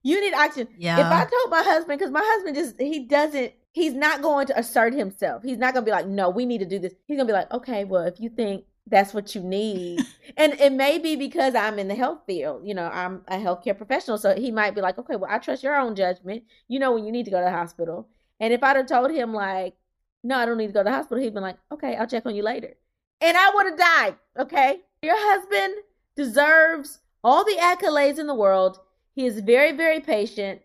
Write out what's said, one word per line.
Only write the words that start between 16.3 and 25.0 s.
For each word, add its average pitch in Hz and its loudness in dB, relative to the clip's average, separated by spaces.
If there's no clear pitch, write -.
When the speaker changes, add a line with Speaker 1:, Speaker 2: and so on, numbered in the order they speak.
Speaker 1:
You 254 -4
know 269 2
when 226 -2
you 214 -8
need 240 -4
to 208 -8
go 185 0
to 180 0
the 180 2
hospital." 170 -8
And 226 0
if 240 0
I'd 269 4
have 262 -2
told 269 2
him, 240 -4
like, 190 -4
"No, 262 -2
I 240 0
don't 233 -2
need 220 -2
to 202 -10
go 214 4
to 190 0
the 208 2
hospital," 269 -4
he'd 226 -4
been 202 -6
like, 185 -8
"Okay, 294 -6
I'll 233 -4
check 233 -6
on 208 -6
you 208 -4
later." 233 -6
And 330 4
I 381 6
would 403 4
have 320 -6
died, 320 4
okay? 277 0